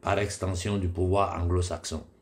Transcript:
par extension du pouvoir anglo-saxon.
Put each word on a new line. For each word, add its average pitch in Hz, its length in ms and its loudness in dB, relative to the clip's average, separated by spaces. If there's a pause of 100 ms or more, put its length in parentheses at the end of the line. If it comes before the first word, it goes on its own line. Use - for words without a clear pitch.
par 98 200 0
extension 98 580 -2
du 92 100 0
pouvoir 90 540 2
anglo-saxon. 87 600 -2 (180)